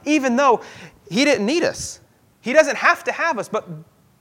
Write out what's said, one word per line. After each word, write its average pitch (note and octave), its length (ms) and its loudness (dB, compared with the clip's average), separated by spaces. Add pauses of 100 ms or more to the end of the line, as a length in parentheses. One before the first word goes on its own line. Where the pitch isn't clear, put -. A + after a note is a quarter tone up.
even C4+ 280 2
though B3+ 280 2 (480)
he A#3+ 160 2
didn't A3 180 2
need D#4+ 180 0
us. - 380 -6 (400)
He B3 140 -4
doesn't C#4 220 4
have - 280 0
to A#3+ 80 -2
have D#4 260 -2
us, F3+ 120 -8
but G#3 180 -4 (520)